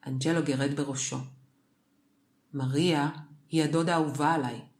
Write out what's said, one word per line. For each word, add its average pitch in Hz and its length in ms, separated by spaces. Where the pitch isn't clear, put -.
אנג'לו 147 360
גירד 139 320
בראשו. 139 420
"מריה 143 560
היא 160 140
הדודה 165 320
האהובה 156 380
עליי. 123 280